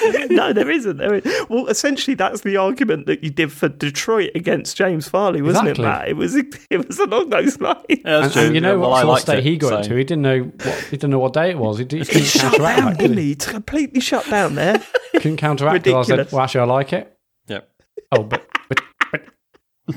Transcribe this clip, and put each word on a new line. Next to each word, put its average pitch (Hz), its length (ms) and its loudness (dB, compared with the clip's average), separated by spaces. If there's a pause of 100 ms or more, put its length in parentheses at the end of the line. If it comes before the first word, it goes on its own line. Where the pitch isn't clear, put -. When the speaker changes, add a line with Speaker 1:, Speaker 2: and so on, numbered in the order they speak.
Speaker 1:
<laughs> 320 300 0
No, - 220 4
there 214 180 2
isn't. 226 260 -2
There 202 180 0
is. 262 340 -2
Well, 240 200 -2
essentially, 277 460 0
that's 247 280 -2
the 196 140 -2
argument 190 500 0
that 156 160 -2
you 156 80 -6
did 143 220 -2
for - 160 -2
Detroit 156 680 -2
against 160 420 -4
James 180 320 0
Farley, 180 340 0
wasn't 175 260 2
Speaker 2:
Exactly. 135 160 -2
Speaker 1:
it, - 40 2
Matt? - 200 -2
It - 80 -2
was, - 200 -2
<laughs> - 340 -4
it - 180 -2
was - 100 -10
along 320 320 0
those 208 300 0
lines. - 280 -4
Speaker 3:
Yeah, 262 160 2
that's 151 200 4
Speaker 2:
And, 139 80 0
Speaker 3:
true. 120 140 4
Speaker 2:
and 151 80 2
you 160 60 4
know 190 140 4
Speaker 3:
Yeah, 180 60 2
well, 127 100 2
Speaker 2:
what 127 60 6
Speaker 3:
I 127 40 6
Speaker 2:
sort 123 40 4
of - 60 4
Speaker 3:
liked 127 120 4
Speaker 2:
state 147 160 0
Speaker 3:
it, 127 60 -2
Speaker 2:
he 160 120 2
got 147 120 0
Speaker 3:
so. 113 100 2
Speaker 2:
into? 107 180 -2
He 135 80 2
didn't 156 180 -2
know 131 200 2
what, 143 420 -6
he - 120 -12
didn't 143 140 -2
know 135 80 2
what 127 140 0
day 165 180 2
it 170 80 -4
was. 110 200 -2
He, 127 120 -4
he 151 80 -4
Speaker 1:
He 151 60 -4
Speaker 2:
couldn't 156 200 2
Speaker 1:
shut 139 180 2 (100)
Speaker 2:
counteract 147 260 2
Speaker 1:
down, - 80 4
Speaker 2:
that, 160 120 0
could - 40 0
Speaker 1:
didn't 226 160 4
Speaker 2:
he? 165 60 -2
Speaker 1:
he? 143 60 0
He 147 60 -2
completely 254 640 -4
shut - 280 -2
down 208 280 0
there. 165 260 2 (160)
<laughs> - 160 -10
Speaker 2:
Couldn't 156 220 -2
counteract 156 500 0
it. 185 80 4
I 127 80 2
said, 123 160 2
Speaker 1:
Ridiculous. - 140 -2
Speaker 2:
"Well, 135 100 2
actually, 131 200 0
I - 20 2
like 135 280 0
it." 196 240 -8 (300)
Speaker 3:
Yep. 101 220 -12 (420)
Speaker 2:
Oh, 113 140 2
but 113 200 -6 (1400)
Speaker 1:
<laughs> 165 80 -4